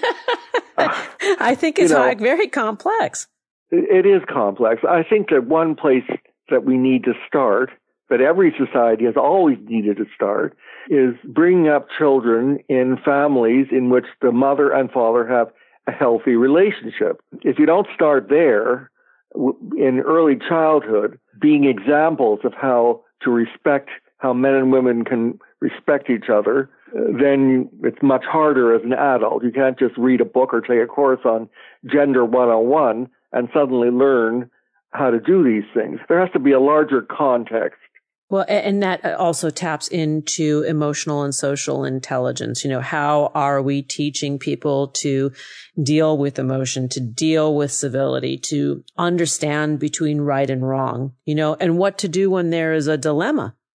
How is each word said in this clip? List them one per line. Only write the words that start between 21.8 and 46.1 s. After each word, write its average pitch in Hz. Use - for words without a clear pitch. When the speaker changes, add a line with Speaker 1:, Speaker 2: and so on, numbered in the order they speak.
Speaker 2:
of 120
how 120
to 127
respect, 123
how 131
men 131
and 131
women 123
can 117
respect -
each 117
other, 110
then 131
it's -
much 135
harder 135
as 113
an 120
adult. 127
You 120
can't 131
just 123
read 123
a 113
book 127
or 113
take 120
a 120
course 131
on 113
Gender 135
one 120
oh 113
one 127
and 120
suddenly 127
learn 123
how 135
to 117
do 170
these 107
things. 110
There 170
has 185
to 160
be 139
a 131
larger 143
context. 113
Speaker 1:
Well, 196
a-, -
and 202
that 185
also 170
taps 156
into 151
emotional 147
and 143
social 139
intelligence. 127
You 143
know, 131
how 147
are 143
we 139
teaching 143
people 143
to 135
deal 156